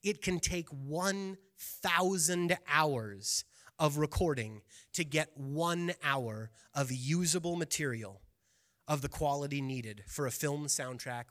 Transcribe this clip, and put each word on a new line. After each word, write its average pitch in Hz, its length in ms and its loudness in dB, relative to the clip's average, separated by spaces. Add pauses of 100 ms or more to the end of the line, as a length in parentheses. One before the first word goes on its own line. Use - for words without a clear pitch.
it 202 180 -2
can 180 200 0
take 170 300 -2
one 185 680 -2 (180)
thousand 175 1080 2
hours 120 760 2 (340)
of 151 200 4
recording 139 640 2 (320)
to 170 100 2
get 151 320 0
one 165 560 0 (100)
hour 113 480 0 (240)
of 135 160 0
usable 165 640 0
material 123 640 -4 (680)
of 147 140 0
the 139 60 -4
quality 143 520 0
needed 117 480 -6
for 143 180 -2
a 120 60 -2
film 147 340 -2
soundtrack 127 640 -4